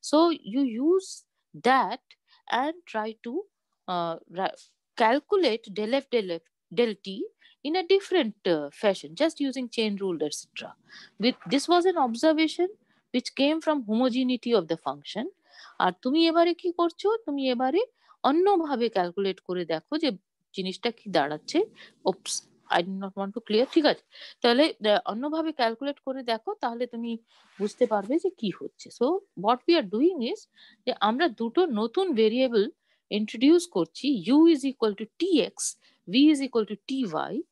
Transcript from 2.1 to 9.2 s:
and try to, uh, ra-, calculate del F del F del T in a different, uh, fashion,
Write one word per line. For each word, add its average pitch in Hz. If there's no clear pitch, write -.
and 277
try 220
to, 233
uh, 170
ra-, 185
calculate 240
del 214
F 269
del 202
F -
del 233
T -
in 302
a -
different, 370
uh, 147
fashion, 190